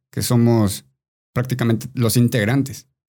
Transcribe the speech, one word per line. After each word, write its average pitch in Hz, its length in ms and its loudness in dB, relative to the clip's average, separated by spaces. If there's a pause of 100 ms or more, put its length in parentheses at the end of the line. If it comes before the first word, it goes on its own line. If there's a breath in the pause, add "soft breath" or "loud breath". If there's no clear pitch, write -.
(100)
que 113 120 -6
somos 117 640 2 (480)
prácticamente 123 640 -2
los 117 220 0
integrantes. 120 720 0 (220)